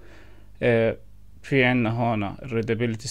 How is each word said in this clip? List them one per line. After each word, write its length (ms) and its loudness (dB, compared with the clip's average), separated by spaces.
آه، 340 4
في 220 4
عنا 260 4
هون 460 0
readability 760 -2